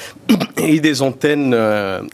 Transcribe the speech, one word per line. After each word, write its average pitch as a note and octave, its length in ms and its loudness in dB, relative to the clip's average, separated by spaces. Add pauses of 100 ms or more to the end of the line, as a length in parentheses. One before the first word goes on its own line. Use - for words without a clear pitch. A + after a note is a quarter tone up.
(160)
<clears throat> - 400 0
et D#3 240 2
des D3 220 0
antennes, C#3 500 0
euh, G#2 480 0 (140)